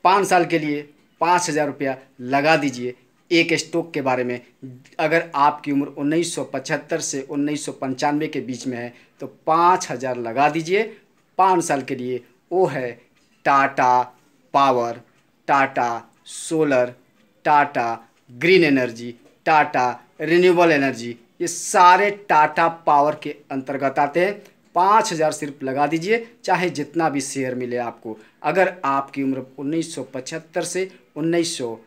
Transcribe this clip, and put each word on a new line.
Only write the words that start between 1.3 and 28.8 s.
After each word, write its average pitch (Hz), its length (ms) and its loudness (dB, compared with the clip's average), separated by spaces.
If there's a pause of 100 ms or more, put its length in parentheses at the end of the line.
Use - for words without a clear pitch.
हज़ार 151 160 0
रुपया 135 300 -6 (260)
लगा 143 340 2
दीजिए 123 380 -4 (360)
एक 165 240 2
स्टॉक 165 400 -4
के 151 80 -4
बारे 127 220 0
में। 123 160 -6 (580)
अगर 165 380 0
आपकी 143 360 0
उम्र 139 160 0
उन्नीस 156 460 -2
सौ 147 100 -6
पचहत्तर 143 560 -6
से 139 220 -8
उन्नीस 143 440 -4
सौ 143 60 -8
पंचानवे 147 560 -4
के 147 120 -6
बीच 120 260 -10
में 123 120 -6
है, 120 140 -12 (280)
तो 143 60 -12 (200)
पाँच 175 440 2
हज़ार 127 280 -6
लगा 120 320 0
दीजिए 165 320 -2 (560)
पाँच 185 260 4
साल 139 180 -2
के 131 120 -8
लिए। 123 260 -6 (300)
वो 180 160 2
है 135 240 -6 (540)
टाटा 135 560 4 (540)
पावर, 123 460 2 (480)
टाटा 131 640 0 (140)
सोलर, 139 680 0 (500)
टाटा 143 600 0 (240)
ग्रीन 165 340 4
एनर्जी, 120 500 0 (320)
टाटा 143 440 2 (300)
रिन्यूएबल 170 520 4
एनर्जी, 120 440 -2 (240)
ये 175 60 -4
सारे 185 640 4 (180)
टाटा 160 400 2 (180)
पावर 147 360 2
के 147 140 -10 (140)
अंतर्गत 135 480 -4
आते 147 260 2
हैं। 202 180 -4 (320)
पाँच 202 380 2
हज़ार 156 200 0
सिर्फ 147 300 -10
लगा 135 240 -2
दीजिए, 185 400 -2 (180)
चाहे 180 260 0
जितना 147 380 -4
भी 143 120 -2
शेयर 131 340 -6
मिले 123 220 -6
आपको, 117 400 -8 (260)
अगर 180 300 2 (120)